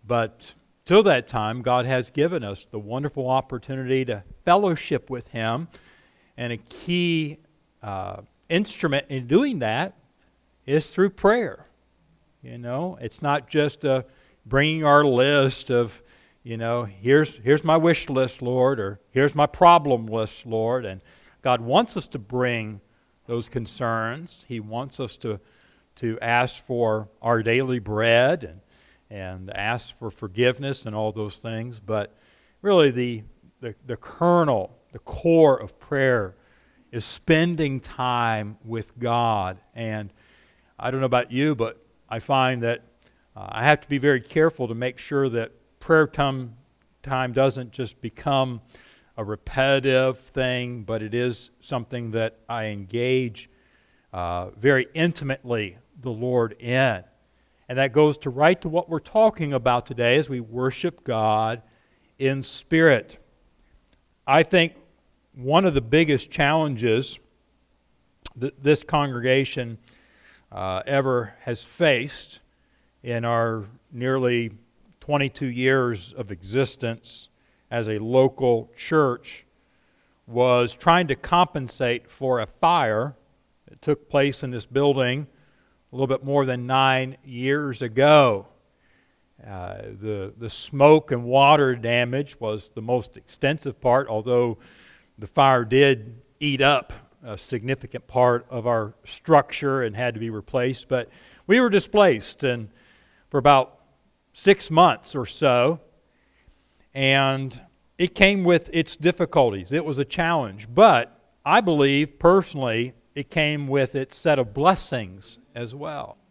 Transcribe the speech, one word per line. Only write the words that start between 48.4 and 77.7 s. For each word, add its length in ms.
a 60
repetitive 960
thing, 640
but 180
it 100
is 380
something 520
that 260
I 200
engage, 840
uh, 380
very 420
intimately 840
the 100
Lord 480
in. 460
And 100
that 160
goes 240
to 100
right 320
to 80
what 220
we're 80
talking 560
about 320
today 320
as 100
we 120
worship 640
God 580
in 240
spirit. 760
I 160
think 320
one 300
of 80
the 80
biggest 500
challenges 880
that 260
this 220
congregation, 960
uh, 360
ever 460
has 200
faced 800
in 220
our 400
nearly 600
twenty-two 460
years 640
of 180
existence 1000